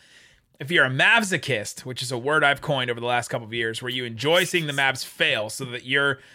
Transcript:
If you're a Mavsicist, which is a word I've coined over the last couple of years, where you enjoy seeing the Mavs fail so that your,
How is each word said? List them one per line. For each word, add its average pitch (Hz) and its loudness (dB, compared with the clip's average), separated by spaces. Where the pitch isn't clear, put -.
If 135 -8
you're 160 6
a 127 2
Mavsicist, 165 0
which 127 -8
is 123 -6
a 123 -4
word 147 2
I've 143 4
coined 127 -2
over 117 -6
the 117 -4
last 120 0
couple 117 -6
of 110 -12
years, 113 -2
where 127 -6
you 127 -4
enjoy 131 2
seeing 170 -2
the 143 -4
Mavs 135 2
fail 123 -2
so 135 -8
that 120 -10
your, 139 2